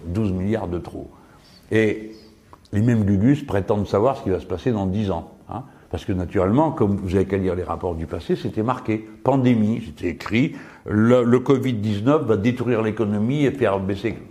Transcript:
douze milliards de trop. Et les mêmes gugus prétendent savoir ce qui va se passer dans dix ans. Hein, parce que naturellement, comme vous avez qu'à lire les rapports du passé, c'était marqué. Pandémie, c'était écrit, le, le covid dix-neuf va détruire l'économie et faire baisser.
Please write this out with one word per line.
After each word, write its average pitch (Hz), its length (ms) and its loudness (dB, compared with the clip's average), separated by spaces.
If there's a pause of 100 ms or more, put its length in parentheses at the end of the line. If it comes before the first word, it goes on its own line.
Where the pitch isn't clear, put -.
douze 95 260 -2
milliards 98 340 -2
de 87 120 -4
trop. - 320 -12 (600)
Et 107 420 0 (600)
les 104 80 0
mêmes 113 240 4
gugus 120 400 2
prétendent 101 420 0
savoir 117 300 2
ce - 60 -14
qui 101 80 -2
va 87 100 0
se 90 60 -14
passer 95 260 -4
dans 98 140 -2
dix 98 240 -2
ans. 82 220 -6 (160)
Hein, 110 140 -10 (280)
parce 87 140 -8
que 107 80 -4
naturellement, 95 580 2
comme 101 260 0
vous 95 200 -4
avez 95 80 4
qu'à 98 120 -2
lire 92 180 -2
les 90 80 -4
rapports 82 320 -6
du 80 120 -6
passé, 101 280 -4
c'était 107 280 -4
marqué. 113 460 -4 (140)
Pandémie, 120 600 2
c'était - 240 -8
écrit, 110 460 -2 (320)
le, 117 360 6
le 120 180 6
covid 127 340 2
dix-neuf 110 480 0
va 110 140 2
détruire 117 460 0
l'économie 110 600 0
et 123 60 4
faire 98 300 0
baisser. 98 360 -4 (140)